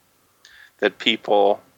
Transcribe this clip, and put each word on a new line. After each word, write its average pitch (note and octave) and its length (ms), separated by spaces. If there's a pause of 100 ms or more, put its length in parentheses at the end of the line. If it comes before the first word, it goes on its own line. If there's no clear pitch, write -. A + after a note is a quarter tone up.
(800)
that G2+ 200
people G#2 640 (180)